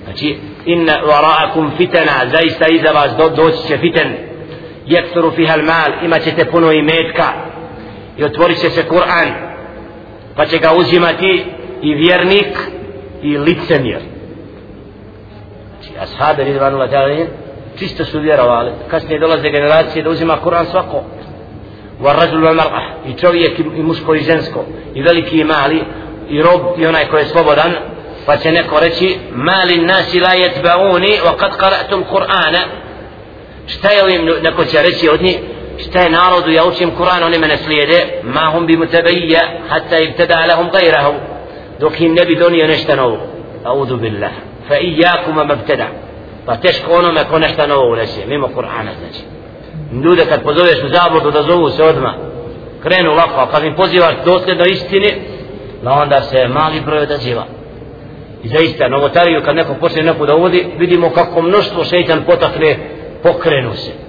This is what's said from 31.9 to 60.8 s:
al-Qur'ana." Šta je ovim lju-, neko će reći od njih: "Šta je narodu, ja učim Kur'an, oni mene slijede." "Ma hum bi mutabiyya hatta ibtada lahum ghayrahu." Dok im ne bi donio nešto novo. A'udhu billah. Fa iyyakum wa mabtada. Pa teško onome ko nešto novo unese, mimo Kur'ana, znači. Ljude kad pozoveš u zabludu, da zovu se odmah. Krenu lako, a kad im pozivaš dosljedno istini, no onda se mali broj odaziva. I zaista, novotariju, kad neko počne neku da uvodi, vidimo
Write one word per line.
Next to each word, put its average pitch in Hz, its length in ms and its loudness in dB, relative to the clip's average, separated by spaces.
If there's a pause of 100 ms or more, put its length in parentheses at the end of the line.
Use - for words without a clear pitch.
al-Qur'ana." 180 580 0 (1040)
Šta - 220 -2
je 202 140 4
ovim 180 220 2
lju-, 160 180 0
neko 160 220 0
će 151 160 2
reći 165 280 2
od 160 120 2
njih: 180 180 0 (380)
"Šta - 220 -2
je 175 100 4
narodu, 175 420 4
ja 160 140 6
učim 175 340 0
Kur'an, 180 260 2
oni 170 120 2
mene 151 200 2
slijede." 156 480 2 (180)
"Ma 151 280 0
hum 165 140 0
bi 165 120 2
mutabiyya 165 640 2 (280)
hatta 160 280 -2
ibtada 165 480 0
lahum 170 240 2
ghayrahu." 156 440 4 (680)
Dok 151 220 0
im 165 120 4
ne 175 120 4
bi 170 100 2
donio 170 320 4
nešto 147 280 0
novo. 123 220 0 (460)
A'udhu 127 360 -2
billah. 104 320 -4 (360)
Fa 143 80 2
iyyakum 170 600 0
wa 151 120 0
mabtada. 127 400 -2 (580)
Pa - 100 -2
teško 165 360 0
onome 170 300 4 (100)
ko 160 80 2
nešto 147 280 0
novo 135 240 4
unese, 110 360 -4
mimo 139 200 -2
Kur'ana, 113 520 -6
znači. 82 240 -14 (800)
Ljude 165 220 4
kad 151 180 0
pozoveš 151 400 2
u 139 40 -4
zabludu, 160 440 2
da 151 100 2
zovu 160 280 2
se 151 140 0
odmah. 139 300 2 (720)
Krenu 175 300 2
lako, 165 260 2
a 127 120 2
kad 151 120 2
im 156 120 -2
pozivaš 175 380 4 (120)
dosljedno 180 400 2
istini, 190 500 0 (680)
no 123 80 0
onda 143 300 4
se 131 260 2
mali 156 380 0
broj 156 140 0
odaziva. 127 440 -2 (1000)
I 113 40 -10
zaista, 147 400 2
novotariju, 147 580 2
kad 147 100 2
neko 156 180 0
počne 160 300 0
neku 160 220 2
da 143 100 4
uvodi, 175 320 4 (100)
vidimo 170 320 2